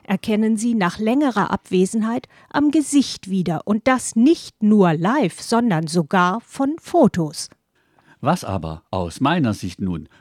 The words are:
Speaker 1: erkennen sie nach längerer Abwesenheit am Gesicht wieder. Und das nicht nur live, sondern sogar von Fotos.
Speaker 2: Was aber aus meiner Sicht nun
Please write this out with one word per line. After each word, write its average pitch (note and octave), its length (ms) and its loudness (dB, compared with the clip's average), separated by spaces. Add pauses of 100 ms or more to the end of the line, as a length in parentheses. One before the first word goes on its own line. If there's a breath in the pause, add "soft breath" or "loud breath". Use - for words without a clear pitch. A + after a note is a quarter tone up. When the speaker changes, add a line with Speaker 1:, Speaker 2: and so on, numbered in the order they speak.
Speaker 1:
erkennen G#3+ 560 0
sie A#3 160 -2
nach F3+ 240 0
längerer A3+ 520 0
Abwesenheit G#3+ 760 -2 (240 soft breath)
am D4 200 2
Gesicht C#4+ 600 0
wieder. F3 360 -2
Und G#3+ 220 0
das B3+ 260 0
nicht C#4+ 480 2
nur G#3 300 6
live, F3+ 480 0
sondern A3+ 460 0
sogar F3+ 560 0
von C#4+ 360 -4
Fotos. F3 720 0 (720 soft breath)
Speaker 2:
Was E3+ 240 -2
aber D#2+ 460 -6
aus F2+ 320 -4
meiner C#3 320 0
Sicht F#2 260 -10
nun F2 300 -6 (100)